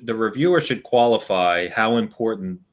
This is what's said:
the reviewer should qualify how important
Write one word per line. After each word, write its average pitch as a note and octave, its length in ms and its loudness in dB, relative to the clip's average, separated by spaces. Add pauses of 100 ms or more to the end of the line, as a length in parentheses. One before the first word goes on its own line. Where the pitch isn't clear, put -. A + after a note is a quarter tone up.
the A#2 120 -6
reviewer C3+ 460 0
should - 220 -4
qualify F#2 840 2
how A2 300 0
important G#2+ 640 -4 (120)